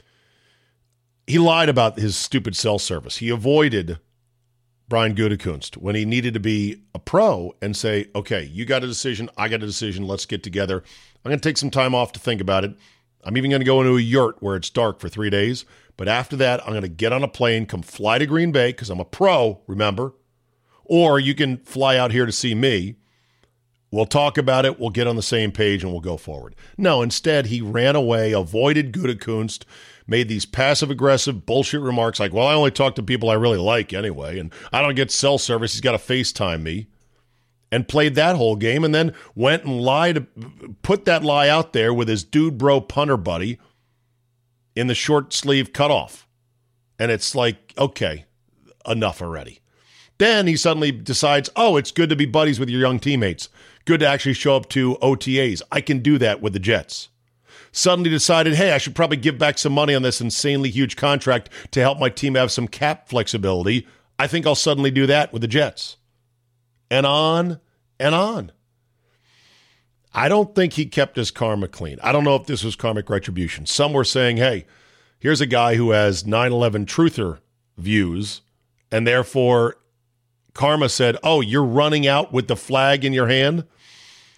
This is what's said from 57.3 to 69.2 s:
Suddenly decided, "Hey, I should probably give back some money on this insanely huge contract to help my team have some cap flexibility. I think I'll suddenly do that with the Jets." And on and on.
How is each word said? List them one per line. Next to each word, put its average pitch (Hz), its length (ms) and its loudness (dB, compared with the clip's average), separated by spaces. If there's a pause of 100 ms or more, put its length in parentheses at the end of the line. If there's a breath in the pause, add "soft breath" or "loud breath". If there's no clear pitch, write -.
Suddenly 180 380 2
decided, 160 440 2
"Hey, 180 180 2
I 143 60 2
should 127 160 -8
probably 160 220 0
give 135 220 0
back 147 180 2
some 143 160 -2
money 147 220 2
on 131 80 2
this 127 180 0
insanely 135 500 -2
huge 127 260 -2
contract 135 520 0 (220 loud breath)
to 135 100 0
help 135 200 2
my 131 80 2
team 139 260 -4
have 127 160 2
some 120 180 -4
cap - 400 -4
flexibility. 104 800 0 (320 soft breath)
I 143 80 0
think 165 180 -2
I'll 151 100 4
suddenly 139 360 0
do 135 160 2
that 143 260 2
with 117 80 -6
the 113 80 -2
Jets." 131 480 -2 (920)
And 135 160 2
on 160 540 0 (380)
and 147 160 0
on. 180 380 -2 (1600 soft breath)